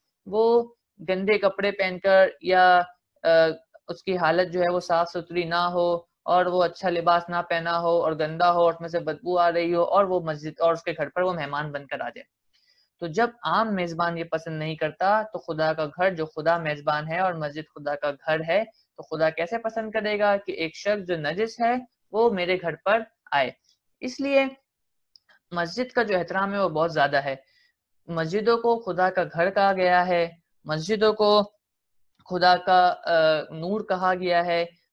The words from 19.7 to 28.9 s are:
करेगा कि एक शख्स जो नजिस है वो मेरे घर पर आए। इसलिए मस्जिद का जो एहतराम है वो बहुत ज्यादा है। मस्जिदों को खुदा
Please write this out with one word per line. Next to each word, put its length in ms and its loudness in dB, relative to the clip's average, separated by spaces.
करेगा 440 0
कि 220 -6
एक 180 -6
शख्स 260 -4
जो 140 -4
नजिस 440 -4
है 260 0
वो 180 2
मेरे 260 -2
घर 180 -4
पर 320 0
आए। 220 0
इसलिए 540 -2
मस्जिद 380 -4
का 100 0
जो 120 -2
एहतराम 380 -2
है 100 -2
वो 60 2
बहुत 240 0
ज्यादा 280 2
है। 220 -6
मस्जिदों 480 0
को 180 0
खुदा 340 0